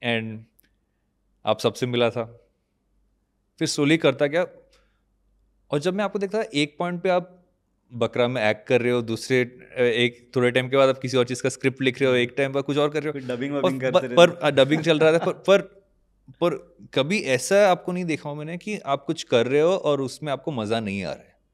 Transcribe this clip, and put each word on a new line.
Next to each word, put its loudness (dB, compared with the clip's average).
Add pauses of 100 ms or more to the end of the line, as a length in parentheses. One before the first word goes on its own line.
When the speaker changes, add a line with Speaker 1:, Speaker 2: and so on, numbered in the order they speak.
Speaker 1:
and -4 (1080)
आप 0
सबसे -2
मिला 0
था। -8 (1300)
फिर -2
slowly 2
करता 2
गया। -2 (1200)
और -2
जब -2
मैं -2
आपको -4
देखता -4
था, -6
एक -2
पॉइंट -6
पे -2
आप -2 (480)
बकरा 0
में -2
एक्ट -2
कर 2
रहे 0
हो, 0
दूसरे, -2 (380)
एक 0
थोड़े 2
टाइम 0
के 0
बाद 6
आप 0
किसी -4
और 4
चीज़ -6
का 0
स्क्रिप्ट -4
लिख 0
रहे 2
हो, 4
एक 0
टाइम -2
पर -2
कुछ -2
और 2
कर -6
रहे -6
हो। -
Speaker 2:
फिर -8
डबिंग -6
Speaker 1:
और -2
Speaker 2:
वबिंग 0
Speaker 1:
ब-, -8
Speaker 2:
करते 0
Speaker 1:
पर, 8
Speaker 2:
रहते -4
हो। -10
Speaker 1:
हाँ, 0
डबिंग 4
चल 2
रहा 4
था, 2
पर, -2
पर, 2 (680)
पर -4 (180)
कभी 0
ऐसा 2
आपको -2
नहीं -6
देखा -6
मैंने -12
कि -10
आप -4
कुछ -6
कर 2
रहे 2
हो 4
और 0
उसमें -8
आपको -8
मज़ा -2
नहीं -6
आ -6
रहा -12
है। -20 (180)